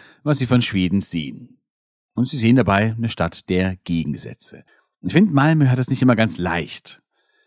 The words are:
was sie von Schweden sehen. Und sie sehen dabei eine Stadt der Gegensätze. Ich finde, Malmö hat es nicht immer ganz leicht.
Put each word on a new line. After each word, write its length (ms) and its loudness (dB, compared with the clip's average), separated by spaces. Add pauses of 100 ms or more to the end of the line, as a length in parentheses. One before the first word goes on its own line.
(220)
was 160 0
sie 80 -2
von 160 2
Schweden 380 0
sehen. 580 -8 (560)
Und 140 -2
sie 80 -8
sehen 180 4
dabei 420 2
eine 120 -4
Stadt 400 -6
der 260 0
Gegensätze. 880 -6 (380)
Ich 120 -6
finde, 200 4
Malmö 340 4
hat 140 2
es 100 -4
nicht 100 -2
immer 140 4
ganz 240 0
leicht. 640 -6 (440)